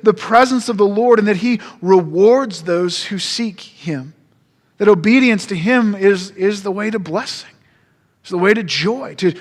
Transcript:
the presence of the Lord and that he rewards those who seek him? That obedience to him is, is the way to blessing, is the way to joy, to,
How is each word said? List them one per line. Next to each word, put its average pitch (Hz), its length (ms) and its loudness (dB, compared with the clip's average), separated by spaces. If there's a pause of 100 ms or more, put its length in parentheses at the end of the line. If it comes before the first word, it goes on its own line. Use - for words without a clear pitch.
the 208 120 4
presence 247 560 2
of 214 80 -4
the 202 100 4
Lord 220 320 2
and 208 80 2
that 202 100 0
he 226 220 -2 (220)
rewards 185 840 2
those 175 420 -4
who 196 140 -8
seek 220 400 -8
him? 147 540 -12 (640)
That 208 100 -2
obedience 220 600 2
to 202 80 -6
him 214 380 0
is, 190 380 0
is 196 320 -4
the 196 80 -6
way 208 180 -6
to 220 100 -4
blessing, 175 560 -10 (680)
is - 60 -20
the 180 80 -4
way 190 160 2
to 220 100 -4
joy, 196 520 -6
to, 185 260 0